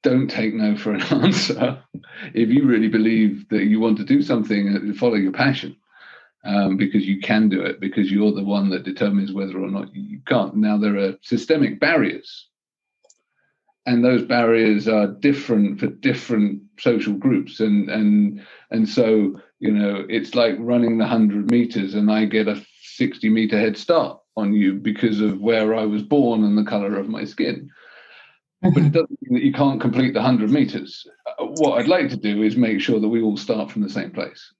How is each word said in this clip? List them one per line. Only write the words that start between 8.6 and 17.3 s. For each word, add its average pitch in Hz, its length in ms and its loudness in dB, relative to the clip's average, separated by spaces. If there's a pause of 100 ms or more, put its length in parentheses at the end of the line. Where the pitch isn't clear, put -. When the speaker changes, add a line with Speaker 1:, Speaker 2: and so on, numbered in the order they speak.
Speaker 1:
that 90 200 -4
determines 101 400 -2
whether 95 340 -8
or 95 120 -8
not - 180 -12
you 101 240 -12 (120)
can't. 113 240 -2 (120)
Now, 104 100 0
there 104 260 0
are 95 100 -2 (200)
systemic 117 460 0
barriers, 151 500 0 (1600)
and 120 160 2
those 123 200 4 (140)
barriers 113 500 4
are 107 200 2
different 110 720 0
for 143 80 -4
different 113 760 -2 (180)
social 110 340 0
groups. 107 460 -2